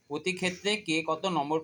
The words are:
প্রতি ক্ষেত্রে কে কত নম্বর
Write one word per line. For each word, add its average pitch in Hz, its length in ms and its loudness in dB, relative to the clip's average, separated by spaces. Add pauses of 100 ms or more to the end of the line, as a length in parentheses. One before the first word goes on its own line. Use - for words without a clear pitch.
প্রতি 156 240 -2
ক্ষেত্রে 180 380 -2 (160)
কে 160 80 2 (120)
কত 160 180 0
নম্বর 160 380 2